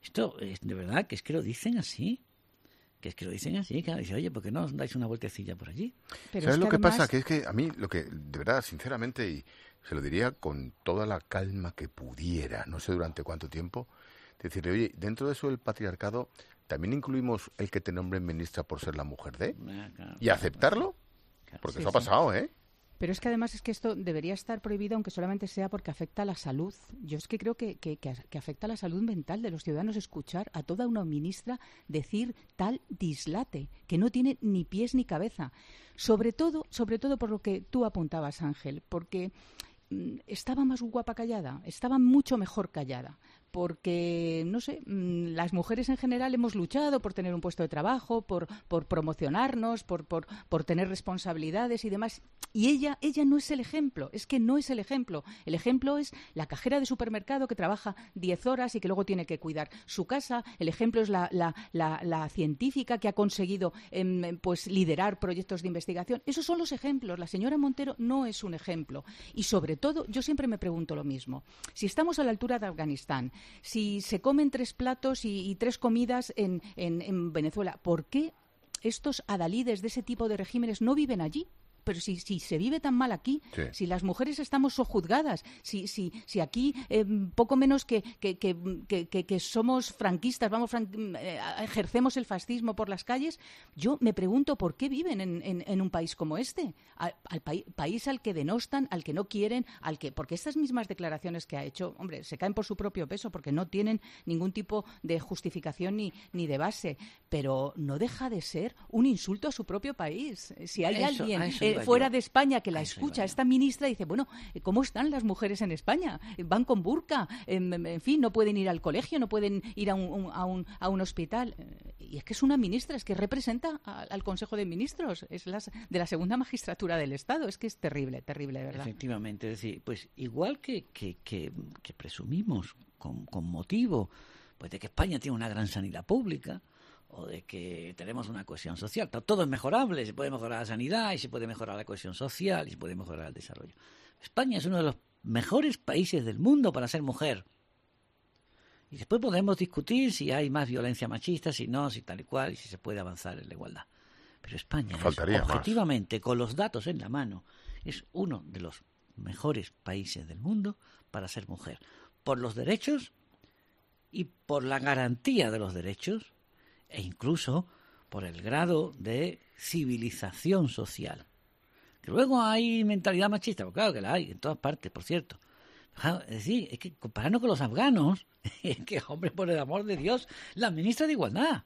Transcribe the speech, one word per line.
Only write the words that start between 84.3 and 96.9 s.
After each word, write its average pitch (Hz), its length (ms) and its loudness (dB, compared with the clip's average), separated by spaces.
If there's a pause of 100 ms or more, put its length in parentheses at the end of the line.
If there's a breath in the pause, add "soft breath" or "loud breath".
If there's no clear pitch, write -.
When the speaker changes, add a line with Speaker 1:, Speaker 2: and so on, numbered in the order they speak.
Speaker 2:
estamos 277 360 4
sojuzgadas, 226 680 2 (200 loud breath)
si, 190 240 -4
si, 185 260 -4 (120)
si - 140 -2
aquí, 240 340 2 (140 loud breath)
eh, 214 160 6 (320)
poco 240 220 6
menos 269 260 6
que, 220 180 2 (200 loud breath)
que, 190 160 0
que, 185 180 2 (320)
que, 175 220 0
que, 180 160 0
que 185 160 2
somos 247 500 2
franquistas, 208 580 0
vamos, 226 220 0
fran-, 214 480 -4
eh, 151 220 -6 (180)
ejercemos 220 560 2
el 254 80 0
fascismo 226 500 -2
por 208 140 -2
las 196 160 -6
calles, 269 340 -2 (380 loud breath)
yo 185 240 2
me 220 140 6
pregunto 233 440 4
por 175 200 0
qué 269 100 0
viven 277 320 0
en, 175 240 -2
en, 180 240 -2
en 190 140 2
un 185 80 2
país 165 260 -2
como 156 220 -2
este, 254 360 -2 (220 soft breath)